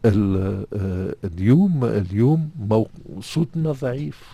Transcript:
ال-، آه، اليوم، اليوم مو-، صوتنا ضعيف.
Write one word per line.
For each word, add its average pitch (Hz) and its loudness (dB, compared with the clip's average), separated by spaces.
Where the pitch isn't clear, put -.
ال-، 98 2
آه، 95 -4
اليوم، 123 4
اليوم 117 0
مو-، 110 0
صوتنا 160 -4
ضعيف. 135 -6